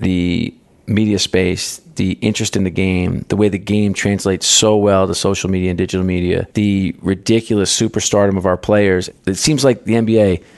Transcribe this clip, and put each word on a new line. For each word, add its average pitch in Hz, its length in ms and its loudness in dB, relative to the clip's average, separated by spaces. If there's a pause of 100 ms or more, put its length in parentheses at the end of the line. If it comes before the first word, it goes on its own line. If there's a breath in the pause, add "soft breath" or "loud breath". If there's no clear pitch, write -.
the 90 520 -2 (340)
media 104 320 0
space, 92 600 -2 (160)
the 95 240 0
interest 107 360 -2
in 98 80 0
the 92 60 -2
game, 90 580 -2
the 104 80 -2
way 104 120 4
the 98 100 -2
game 101 360 0
translates 95 520 -2
so 107 300 4
well 98 300 2
to 87 80 -2
social 98 360 -2
media 92 200 0
and 87 80 -4
digital 92 260 -2
media, 90 500 -2
the 98 480 0
ridiculous 101 760 0
superstardom 101 580 0
of 92 100 -2
our 90 100 2
players. 98 540 0 (160)
It 95 80 0
seems 139 300 0
like 123 200 2
the 113 100 0
N 117 120 2
B 110 120 2
A, 95 220 2 (180 loud breath)